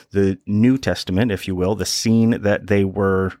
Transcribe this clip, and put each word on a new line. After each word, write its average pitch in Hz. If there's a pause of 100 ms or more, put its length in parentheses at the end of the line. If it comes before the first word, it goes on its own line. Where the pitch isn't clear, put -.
(120)
the 98
New 117
Testament, 98
if 95
you 95
will, 92
the 92
scene 113
that 101
they 101
were, 95